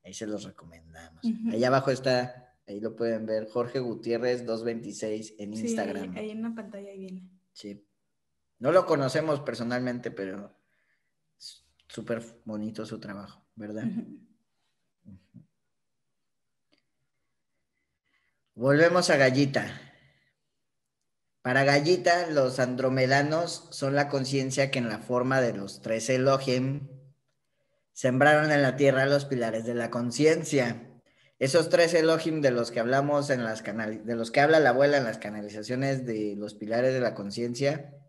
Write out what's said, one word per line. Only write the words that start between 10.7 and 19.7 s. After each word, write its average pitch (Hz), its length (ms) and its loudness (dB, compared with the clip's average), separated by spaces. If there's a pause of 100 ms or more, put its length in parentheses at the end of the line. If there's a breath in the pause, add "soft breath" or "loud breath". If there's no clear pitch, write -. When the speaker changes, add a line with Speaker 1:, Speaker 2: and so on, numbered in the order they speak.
Speaker 1:
es - 280 -20 (220)
súper 113 360 -8 (220)
bonito 110 400 -8
su 110 140 -12
trabajo, 101 460 -16 (100)
¿verdad? 107 300 -10
Speaker 2:
Ujú. - 340 -8 (840)
Speaker 1:
Ujú. - 400 -20 (3000)
Volvemos 165 540 4
a 156 80 6
Gallita. 131 640 2 (1600)